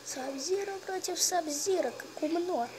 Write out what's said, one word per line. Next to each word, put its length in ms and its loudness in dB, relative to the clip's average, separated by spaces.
Сабзиро 680 -2
против 360 -2
Сабзиро, 680 2
как 320 -8
умно 460 2